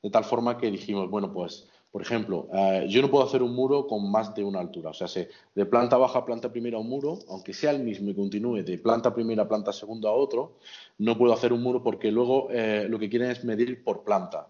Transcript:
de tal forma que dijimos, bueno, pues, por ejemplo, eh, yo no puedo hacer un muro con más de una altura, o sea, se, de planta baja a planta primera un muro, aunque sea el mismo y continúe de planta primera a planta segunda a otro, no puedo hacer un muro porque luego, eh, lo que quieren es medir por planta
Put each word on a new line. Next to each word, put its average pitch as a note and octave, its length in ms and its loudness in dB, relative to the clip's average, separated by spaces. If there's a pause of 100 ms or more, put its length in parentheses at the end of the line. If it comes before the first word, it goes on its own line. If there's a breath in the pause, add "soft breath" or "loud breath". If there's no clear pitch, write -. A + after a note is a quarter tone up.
de G#2 80 -6
tal A2 160 4
forma A#2+ 320 0
que A#2+ 120 0
dijimos, F#2+ 400 -4
bueno, G2+ 220 -2
pues, F2+ 380 -8 (220 soft breath)
por G2 100 -8
ejemplo, G2+ 500 -4
eh, F#2+ 380 2
yo A#2+ 140 6
no C3+ 80 4
puedo C#3 120 6
hacer B2+ 200 2
un B2 100 -2
muro C3+ 320 2
con G#2 240 -2
más G#2 240 0
de G2+ 100 -4
una G2 160 -4
altura, E2+ 300 -8
o D#2 60 -12
sea, F2+ 120 -6
se, F2 220 -6 (240 loud breath)
de G2 140 2
planta A#2+ 280 4
baja B2 240 4
a A#2+ 60 -6
planta A#2 260 -6
primera A#2 280 -4
un A2 100 -6
muro, C#3 300 -4 (100)
aunque F#2+ 240 -12
sea D3+ 160 0
el C#3 140 0
mismo G2+ 260 -4
y F#2+ 60 -4
continúe G2+ 480 -2
de F2+ 160 -6
planta A2+ 340 2
primera A2+ 300 0
a - 40 0
planta G#2 240 -2
segunda G#2+ 380 -6
a G#2+ 40 2
otro, C3 440 0 (400 loud breath)
no A2 180 2
puedo A#2+ 180 6
hacer A#2+ 200 2
un A#2+ 80 0
muro B2 220 0
porque A2+ 280 0
luego, B2+ 380 2
eh, G#2+ 400 0
lo A2+ 80 -2
que G#2 120 -4
quieren A#2+ 200 0
es B2 160 -6
medir A#2+ 380 0
por G#2+ 200 -2
planta F#2 460 -2